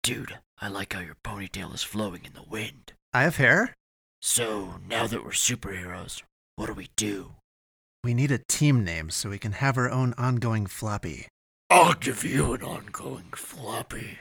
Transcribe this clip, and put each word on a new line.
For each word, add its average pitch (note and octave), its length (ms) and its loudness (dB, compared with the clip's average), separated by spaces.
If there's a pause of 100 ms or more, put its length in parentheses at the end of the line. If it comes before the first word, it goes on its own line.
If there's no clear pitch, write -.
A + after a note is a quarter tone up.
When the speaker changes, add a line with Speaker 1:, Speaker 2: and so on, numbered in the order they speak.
Speaker 1:
Dude, - 360 -4 (220)
I G2+ 80 -6
like G2 240 -6
how F#2 80 -8
your D#2+ 240 -12
ponytail G2 500 -8
is - 80 -6
flowing G2+ 440 -6
in - 80 -20
the - 80 -20
wind. - 500 -10 (220)
Speaker 2:
I B2 80 4
have D#3+ 140 2
hair? D3+ 360 6 (480)
Speaker 1:
So, G#2+ 540 -2 (120)
now A#2 200 0
that G#2 180 -4
we're - 60 -12
superheroes, F2+ 920 -4 (340)
what A2 100 -6
do G#2+ 80 -6
we - 200 -12
do? G2+ 420 -4 (680)
Speaker 2:
We A#2+ 100 2
need C3+ 160 4
a B2+ 80 4
team C3+ 460 4
name E2 260 -4
so - 200 -4
we G2+ 80 -6
can G#2 140 -4
have C3+ 240 2
our B2 140 2
own B2+ 260 2
ongoing A#2 500 0
floppy. G#2 600 -6 (440)
Speaker 1:
I'll F3+ 240 10
give - 280 -2
you - 300 2
an - 100 -4
ongoing - 720 -10
floppy. A2 880 -10